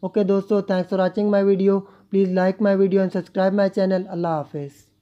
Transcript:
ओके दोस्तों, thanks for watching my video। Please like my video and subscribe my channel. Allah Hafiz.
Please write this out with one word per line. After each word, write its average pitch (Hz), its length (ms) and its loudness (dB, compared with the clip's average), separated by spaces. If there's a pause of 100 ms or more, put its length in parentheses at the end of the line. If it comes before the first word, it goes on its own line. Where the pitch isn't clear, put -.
ओके 196 220 -2
दोस्तों, 196 380 0
thanks 185 260 -2
for 196 100 -4
watching 190 300 0
my 202 160 2
video। 196 360 2 (340)
Please 196 140 2
like 185 320 0
my 202 160 2
video 196 260 2
and 180 80 -2
subscribe 190 400 -2
my 202 160 0
channel. 190 400 -2
Allah 170 360 -4
Hafiz. 143 440 -12 (140)